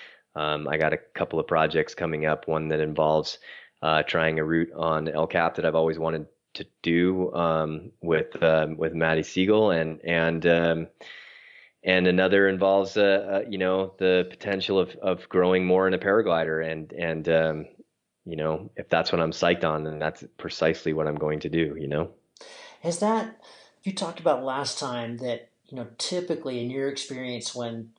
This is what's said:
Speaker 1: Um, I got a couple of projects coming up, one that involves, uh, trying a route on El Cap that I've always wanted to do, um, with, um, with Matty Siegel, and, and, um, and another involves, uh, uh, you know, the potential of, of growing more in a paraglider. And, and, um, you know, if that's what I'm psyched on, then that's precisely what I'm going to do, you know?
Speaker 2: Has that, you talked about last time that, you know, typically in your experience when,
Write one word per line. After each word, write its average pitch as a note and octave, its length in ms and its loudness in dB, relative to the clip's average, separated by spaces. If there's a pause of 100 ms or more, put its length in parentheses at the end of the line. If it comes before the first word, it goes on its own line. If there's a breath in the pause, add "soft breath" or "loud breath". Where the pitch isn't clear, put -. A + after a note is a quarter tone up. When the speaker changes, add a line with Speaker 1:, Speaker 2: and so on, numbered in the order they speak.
(360 loud breath)
Speaker 1:
Um, D2+ 320 -2
I D2 80 -2
got D#2 160 2
a D#2+ 60 -2
couple - 420 -4
of D#2 80 -4
projects D#2 480 0
coming D#2+ 300 -4
up, D#2 200 0
one D#2 220 -2
that D#2 140 0
involves, D#2 580 0 (420 loud breath)
uh, D#2 220 2
trying D#2+ 340 0
a D#2 60 0
route E2 320 0
on D#2+ 320 0
El D#2 200 -2
Cap E2 280 0
that E2 100 -4
I've D#2+ 100 2
always D#2+ 220 2
wanted D#2+ 280 -4 (300)
to - 100 -12 (160)
do, F2+ 520 2
um, D#2+ 580 -2 (100)
with, D#2+ 420 -2
um, D#2+ 320 4
with D#2+ 180 -2
Matty D#2+ 300 0
Siegel, G#2 480 4
and, D#2+ 320 -2
and, E2 420 0
um, E2 420 4 (960 loud breath)
and F#2 240 4
another F#2+ 420 4
involves, F#2+ 480 2
uh, G2 480 2
uh, B2 40 -14
you G2+ 100 -6
know, F#2+ 380 0
the F#2 320 4
potential G2 480 -2
of, F#2 180 2
of F#2 340 -4
growing F#2 360 4
more F#2 220 4
in F#2 60 2
a F2+ 60 0
paraglider. E2 680 2
And, D#2+ 220 -8
and, D#2+ 380 -4
um, D#2+ 360 2 (600)
you E2+ 100 -10
know, D#2 400 -4
if - 140 -12
that's E2 220 2
what E2+ 100 2
I'm D#2+ 100 0
psyched F2 320 2
on, D#2 200 0
then D#2 160 -8
that's D#2 240 -4 (140)
precisely D#2+ 560 0
what D2+ 140 0
I'm D2+ 80 -2
going D2+ 260 -2
to D#2 80 -6
do, D#2 300 0
you D2 80 -6
know? D#2 220 -2 (720 loud breath)
Speaker 2:
Has E3+ 180 -4
that, A3 400 -2 (440 loud breath)
you F#3+ 100 -6
talked E3+ 260 -8
about C#3+ 240 0
last C3+ 360 -4
time A#2+ 380 -6
that, A#2+ 320 -8 (180)
you C3+ 100 -14
know, A2+ 100 -10 (100)
typically D#3 640 -4
in A#2+ 100 -4
your C3+ 180 -2
experience B2+ 680 -8
when, A2+ 440 -8